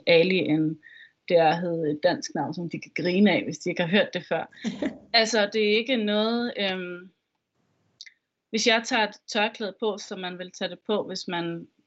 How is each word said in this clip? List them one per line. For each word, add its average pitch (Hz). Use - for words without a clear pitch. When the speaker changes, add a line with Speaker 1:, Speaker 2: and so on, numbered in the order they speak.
Speaker 1:
Ali, 175
end 156
det 180
er 165
at 170
hedde 165
et 151
dansk 156
navn, 165
som 170
de 151
kan -
grine 180
af, -
hvis 160
de -
ikke 170
har 170
hørt 190
det 175
før. 156
Speaker 2:
<laughs> -
Speaker 1:
Altså, 220
det 214
er 214
ikke 233
noget, 220
øhm, 185
hvis 220
jeg 226
tager 233
et -
tørklæde 214
på, 208
som 208
man 180
vil 185
tage 180
det 175
på, 208
hvis 185
man 170